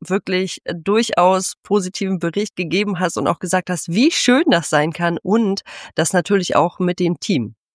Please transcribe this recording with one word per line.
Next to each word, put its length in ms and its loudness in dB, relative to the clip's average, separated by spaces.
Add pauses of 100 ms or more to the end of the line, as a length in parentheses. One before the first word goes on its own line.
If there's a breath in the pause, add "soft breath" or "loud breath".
wirklich, 640 -4
äh, 120 -6
durchaus 840 2
positiven 560 -2
Bericht 380 -4
gegeben 440 -2
hast 160 -2
und 100 -2
auch 120 0
gesagt 320 -2
hast, 180 -6
wie 220 4
schön 400 4
das 200 2
sein 220 2
kann 300 -2
und 400 0 (320 loud breath)
dass 180 0
natürlich 440 2
auch 220 2
mit 200 0
dem 220 0
Team 340 -2 (200)